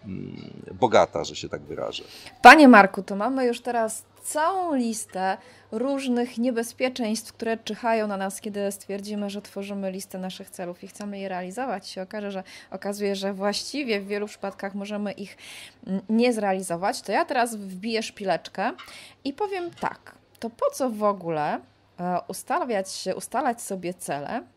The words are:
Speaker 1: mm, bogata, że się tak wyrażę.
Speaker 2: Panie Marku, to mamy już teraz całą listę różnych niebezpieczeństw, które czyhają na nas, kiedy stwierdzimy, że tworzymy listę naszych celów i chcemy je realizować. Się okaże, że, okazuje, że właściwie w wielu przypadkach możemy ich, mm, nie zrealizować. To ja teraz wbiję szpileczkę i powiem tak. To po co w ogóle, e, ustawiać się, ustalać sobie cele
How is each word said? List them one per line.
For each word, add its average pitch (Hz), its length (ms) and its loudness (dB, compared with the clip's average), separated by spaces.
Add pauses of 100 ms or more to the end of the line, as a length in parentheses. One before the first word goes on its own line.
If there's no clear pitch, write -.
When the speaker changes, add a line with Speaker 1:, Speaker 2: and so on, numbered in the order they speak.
Speaker 1:
mm, 95 320 -10 (360)
bogata, 95 520 6
że 76 120 -8
się 82 120 -10
tak 73 140 -8
wyrażę. 71 420 -8 (380)
Speaker 2:
Panie 285 260 12
Marku, 202 340 10
to 196 140 -6
mamy 254 300 -2
już 240 140 -2
teraz 233 440 -4 (240)
całą 339 460 0
listę 208 600 -2 (360)
różnych 247 680 -2
niebezpieczeństw, 233 920 -2
które 226 240 -4
czyhają 220 500 -2
na 202 100 -4
nas, 196 240 -4
kiedy 202 320 -4
stwierdzimy, 202 580 -6
że 202 120 -8
tworzymy 202 480 -8
listę 190 280 -10
naszych 185 320 -10
celów 180 340 -10
i 190 40 -16
chcemy 202 300 -10
je 196 100 -6
realizować. 190 600 -6
Się 190 140 -10
okaże, 202 280 -8
że, 190 120 -8 (280)
okazuje, 202 460 -4
że 196 160 -4
właściwie 202 680 -2
w 196 60 -12
wielu 208 200 -4
przypadkach 196 480 -10
możemy 202 380 -6
ich, - 240 -12 (500)
mm, 185 220 -2
nie 233 240 4
zrealizować. 190 680 0
To 196 100 -4
ja 302 120 2
teraz 240 320 0
wbiję 208 460 -4
szpileczkę 190 680 -2 (520)
i 277 80 -4
powiem 381 380 -4
tak. - 440 -8 (240)
To 226 120 -8
po 554 200 0
co 262 200 -2
w 208 120 -6
ogóle, 175 580 0 (400)
e, 180 280 -2
ustawiać 247 640 -4
się, - 240 -4
ustalać 240 460 -2
sobie 180 320 -6
cele 180 480 -6 (140)